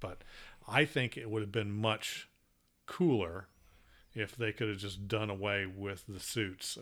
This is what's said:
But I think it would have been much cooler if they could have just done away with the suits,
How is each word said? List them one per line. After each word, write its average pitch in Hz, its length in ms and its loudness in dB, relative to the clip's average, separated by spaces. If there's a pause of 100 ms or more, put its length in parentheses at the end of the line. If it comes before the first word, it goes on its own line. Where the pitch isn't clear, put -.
But - 220 -8 (440)
I 131 200 4
think 127 300 0
it 117 140 -6
would 107 120 2
have 101 100 -4
been 107 200 2
much 110 560 0 (580)
cooler 95 600 4 (680)
if 107 200 -2
they 117 160 0
could 107 200 0
have 98 80 -2
just 98 280 -6
done 107 220 2
away 101 380 2
with 98 420 -6
the 98 100 -8
suits, - 640 -2